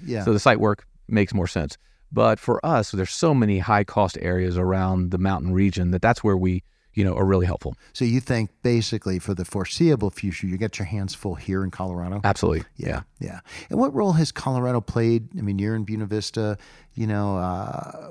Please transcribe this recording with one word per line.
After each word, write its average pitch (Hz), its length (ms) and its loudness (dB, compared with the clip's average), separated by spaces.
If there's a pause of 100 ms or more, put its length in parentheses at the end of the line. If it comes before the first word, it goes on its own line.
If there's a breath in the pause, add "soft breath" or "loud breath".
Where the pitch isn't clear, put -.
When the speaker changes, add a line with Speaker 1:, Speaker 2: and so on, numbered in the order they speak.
Speaker 1:
Yeah, 123 140 -6
yeah. 98 60 -4
Speaker 2:
So 113 80 4
the 104 60 4
site 107 220 4
work 104 260 0 (220)
makes 104 260 2
more 92 120 2
sense. 73 300 -4 (340)
But 113 280 4
for - 260 0
us, 139 280 0
there's 95 200 -2
so 160 220 2
many 104 240 4
high-cost 104 640 2
areas 90 340 0
around 92 540 0
the 92 80 0
mountain 92 340 0
region 92 380 2
that 90 100 2
that's 113 240 2
where 98 140 4
we, 92 240 0 (320)
you 101 100 2
know, 92 100 2
are 95 120 0
really 95 180 4
helpful. - 300 -2 (180 soft breath)
Speaker 1:
So 127 140 -2
you 120 140 2
think 117 280 0 (140)
basically 110 560 0
for 98 160 -4
the 90 100 -4
foreseeable 107 680 0
future, - 360 -6
you 92 100 -2
get 104 220 -4
your 101 80 -4
hands 98 280 -6
full 92 200 -6
here 95 300 -4
in 90 60 -4
Colorado? 92 540 -6
Speaker 2:
Absolutely. 80 400 0 (120)
Speaker 1:
Yeah, - 120 -6
Speaker 2:
Yeah. - 140 -4 (180)
Speaker 1:
yeah. 90 200 -10 (280 loud breath)
And - 100 -2
what 262 140 2
role 202 200 2
has 156 200 2
Colorado 127 480 0
played? 117 560 0
I 151 60 -8
mean, 101 160 -2
you're 107 160 -2
in 110 100 -4
Buena 107 220 -6
Vista, 107 500 -4 (380 loud breath)
you 113 120 -4
know, 104 300 0
uh, 90 760 -6